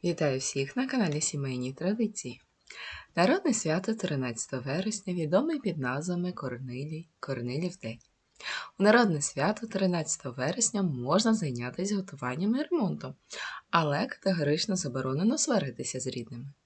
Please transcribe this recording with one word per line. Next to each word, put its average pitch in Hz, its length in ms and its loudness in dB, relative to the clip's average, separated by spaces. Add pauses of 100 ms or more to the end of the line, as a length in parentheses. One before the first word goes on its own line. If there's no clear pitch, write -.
Вітаю 156 340 2
всіх 139 380 -4
на 254 100 0
каналі 190 340 0
Сімейні 131 520 -4
Традиції. 196 680 -2 (760)
Народне 254 380 4
свято 185 400 0
тринадцятого 131 680 -4
вересня 180 520 -2
відоме 190 440 2
під - 200 -2
назвами 170 540 -2
Корнилій, 135 760 -6 (120)
Корнилів 135 560 -4
день. 113 220 -10 (800)
У 190 40 4
народне 208 400 8
свято 202 440 0
тринадцятого 175 680 -2
вересня 190 480 0
можна 165 520 4
зайнятися 143 600 -2
готуванням 185 600 -2
і 285 60 0
ремонтом, 185 520 0 (560)
але 160 360 4
категорично 170 680 2
заборонено 143 600 0
сваритися 143 640 0
з 127 60 -4
рідними. 127 460 -8 (140)